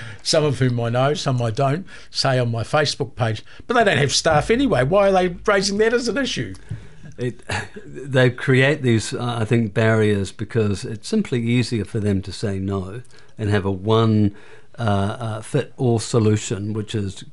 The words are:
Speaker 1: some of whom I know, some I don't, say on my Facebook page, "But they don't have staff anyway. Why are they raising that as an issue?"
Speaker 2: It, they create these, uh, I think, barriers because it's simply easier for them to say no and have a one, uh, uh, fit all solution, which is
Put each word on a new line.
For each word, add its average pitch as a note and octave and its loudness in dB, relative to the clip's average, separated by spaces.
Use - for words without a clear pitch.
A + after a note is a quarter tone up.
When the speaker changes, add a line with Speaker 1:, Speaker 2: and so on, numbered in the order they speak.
Speaker 1:
some D#3 2
of C#3+ 0
whom A#2+ 0
I A#2 -2
know, B2+ 2
some B2+ -2
I A#2 0
don't, C3+ 0
say C3 0
on A#2+ 0
my A2+ -2
Facebook - -2
page, A2+ -2
"But A#3 0
they A#3 6
don't F#3 2
have C#3 2
staff D3+ 2
anyway. A3+ 4
Why G3 4
are - 4
they F#3 4
raising G3 2
that A3 4
as A#3+ 0
an G3 -2
issue?" B2+ -4
Speaker 2:
It, A#2+ -6
they C3 2
create C3+ 2
these, A#2 2
uh, A#2+ -4
I A2+ -2
think, A#2 2
barriers G#2+ 2
because G#2+ -2
it's G#2+ -10
simply F#3+ -2
easier A#2 0
for A2 -4
them G2 2
to F#2+ -10
say G2 -4
no G2 -4
and G#2 -2
have G2 2
a G2 0
one, G#2+ 2
uh, G2+ 0
uh, A2 -6
fit - -4
all A#2+ 2
solution, G#2+ 0
which G#2+ -6
is G2+ -6